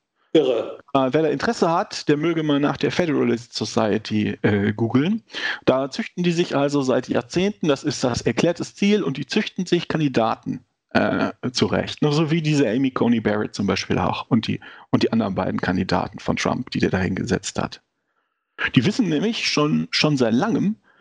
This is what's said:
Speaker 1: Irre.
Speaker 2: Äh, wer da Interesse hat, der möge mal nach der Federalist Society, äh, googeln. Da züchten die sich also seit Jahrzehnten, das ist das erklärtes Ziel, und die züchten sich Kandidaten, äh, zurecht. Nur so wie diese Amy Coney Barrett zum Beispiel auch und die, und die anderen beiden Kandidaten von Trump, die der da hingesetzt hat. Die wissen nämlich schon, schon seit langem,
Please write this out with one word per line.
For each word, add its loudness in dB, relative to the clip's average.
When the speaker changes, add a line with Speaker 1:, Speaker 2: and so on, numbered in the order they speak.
Speaker 1:
Irre. 2
Speaker 2:
Äh, 2
wer 2
da 2
Interesse 0
hat, -4
der 2
möge 0
mal 0
nach 0
der -2
Federalist 0
Society, 0
äh, 2
googeln. 0
Da 2
züchten -6
die 2
sich 0
also 2
seit 0
Jahrzehnten, -2
das 2
ist -4
das 0
erklärtes -2
Ziel, 2
und -4
die -6
züchten -2
sich 0
Kandidaten, 0
äh, 0
zurecht. -2
Nur 2
so 2
wie 0
diese 2
Amy 2
Coney 2
Barrett -2
zum -2
Beispiel 0
auch -2
und 2
die, -4
und 0
die 0
anderen 0
beiden -2
Kandidaten -2
von -2
Trump, -2
die -4
der 2
da 0
hingesetzt -4
hat. -6
Die 6
wissen 0
nämlich -2
schon, 0
schon 2
seit 2
langem, 0